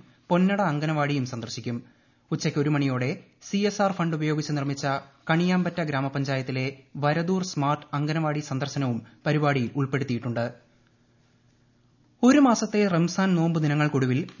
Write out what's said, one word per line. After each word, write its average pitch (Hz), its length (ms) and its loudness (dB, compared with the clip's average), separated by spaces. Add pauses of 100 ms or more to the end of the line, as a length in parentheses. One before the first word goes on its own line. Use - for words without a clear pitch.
(280)
പൊന്നട 190 340 4
അംഗനവാടിയും 147 640 0
സന്ദർശിക്കും. 117 520 -8 (520)
ഉച്ചയ്ക്ക് 156 280 -2
ഒരു 147 100 0
മണിയോടെ 139 420 0 (320)
സി - 140 -6
എസ് 202 260 0
ആർ 196 100 2
ഫണ്ട് 165 240 -2
ഉപയോഗിച്ച് 151 360 -2
നിർമ്മിച്ച 139 340 -2 (380)
കണിയാമ്പറ്റ 175 560 0
ഗ്രാമപഞ്ചായത്തിലെ 135 840 -2 (300)
വരദൂർ 165 480 0
സ്മാർട്ട് 147 500 -2
അംഗനവാടി 151 460 -2
സന്ദർശനവും 135 580 -4 (220)
പരിപാടിയിൽ 143 560 0
ഉൾപ്പെടുത്തിയിട്ടുണ്ട്. 123 680 -2 (1800)
ഒരു 262 160 8
മാസത്തെ 220 480 4
റംസാൻ 180 480 2
നോമ്പ് 165 260 2
ദിനങ്ങൾക്കൊടുവിൽ 147 680 2 (120)